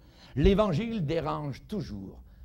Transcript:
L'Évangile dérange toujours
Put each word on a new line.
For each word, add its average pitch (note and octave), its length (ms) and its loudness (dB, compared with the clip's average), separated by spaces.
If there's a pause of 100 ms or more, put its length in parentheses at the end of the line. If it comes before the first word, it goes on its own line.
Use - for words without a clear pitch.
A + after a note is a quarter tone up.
(360)
L'Évangile G3 720 4
dérange D3+ 600 -4
toujours G#2 540 -10 (240)